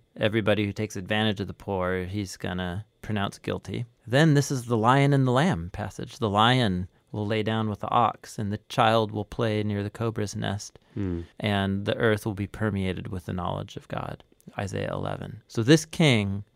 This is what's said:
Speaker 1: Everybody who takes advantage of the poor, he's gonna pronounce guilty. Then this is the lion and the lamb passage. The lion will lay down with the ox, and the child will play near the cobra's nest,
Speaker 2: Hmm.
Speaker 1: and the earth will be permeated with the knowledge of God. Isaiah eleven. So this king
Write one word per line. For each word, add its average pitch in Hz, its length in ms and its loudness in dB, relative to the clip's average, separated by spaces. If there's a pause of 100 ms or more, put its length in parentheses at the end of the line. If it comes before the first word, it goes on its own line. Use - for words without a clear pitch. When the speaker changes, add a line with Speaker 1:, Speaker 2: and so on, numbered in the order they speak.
(180)
Speaker 1:
Everybody 104 480 2
who 101 80 -2
takes 107 220 -6
advantage 104 440 0
of 95 80 -4
the 92 60 -8
poor, 92 500 -2
he's 98 340 -6
gonna 92 480 -4 (160)
pronounce 101 380 -4
guilty. 104 460 -6 (200)
Then 143 300 6
this 143 160 2
is 127 140 -4
the 120 120 0
lion 139 360 6
and 135 140 4
the 127 40 2
lamb 120 420 0
passage. - 460 -10
The 113 100 0
lion 104 580 4 (240)
will 107 160 -4
lay 110 160 0
down 110 260 -2
with 101 100 -6
the - 100 -6
ox, - 500 0
and 101 120 -4
the 107 80 -4 (100)
child 113 420 4
will 107 140 -4
play 107 380 -2
near 101 200 -2
the 104 60 -6
cobra's 110 460 -4
nest, 104 420 -6 (180)
Speaker 2:
Hmm. 92 260 -2 (180)
Speaker 1:
and 98 460 0
the 110 120 0
earth 107 280 2
will 110 80 -4
be 98 140 -4
permeated 95 600 -2
with 95 180 -10
the 98 80 -8
knowledge 98 440 -6
of - 100 -18
God. - 360 -8 (360)
Isaiah 101 320 -4
eleven. 101 560 -6
So - 160 -2
this 156 220 6
king 104 580 2 (120)